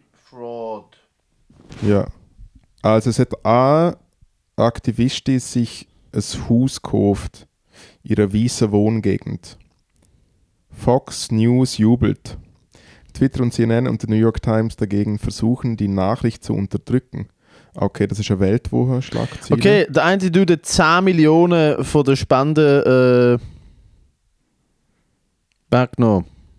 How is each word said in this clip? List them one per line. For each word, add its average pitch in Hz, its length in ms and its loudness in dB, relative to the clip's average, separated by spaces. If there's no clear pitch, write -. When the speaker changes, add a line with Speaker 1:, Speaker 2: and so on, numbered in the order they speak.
Speaker 1:
Fraud. 117 680 -12
Speaker 2:
Ja. 101 240 0
Also 110 300 2
es - 80 -2
hat 127 140 0
eine 143 520 2
Aktivistin 117 840 -2
sich - 480 -6
ein 107 100 -2
Haus 123 340 0
gekauft, - 640 -2
in - 80 -14
ihrer 104 220 0
weißen 113 380 0
Wohngegend. 104 880 -2
Fox - 600 -4
News 120 480 0
jubelt. 113 600 0
Twitter 131 300 -2
und 120 100 -2
C 117 120 -2
N 113 60 0
N 120 180 0
und 110 140 -4
der 110 80 -6
New 107 60 2
York 110 260 0
Times 110 340 -2
dagegen 104 420 -4
versuchen, 113 580 -4
die 101 120 -4
Nachricht 98 540 -2
zu 113 120 -6
unterdrücken. 104 720 -6
Okay, 101 320 -4
das 98 120 -6
ist 104 120 -6
eine 95 100 -2
Weltwoche-Schlagzeile. 123 1200 -2
Speaker 1:
Okay, 196 280 4
der 147 160 0
eine 185 260 0
Dude 175 240 4
hat - 120 -4
zehn 170 380 2
Millionen 165 800 4
von 143 200 0
der 135 120 2
Spende, 127 1200 4
äh, - 40 -14
weggenommen. 117 560 2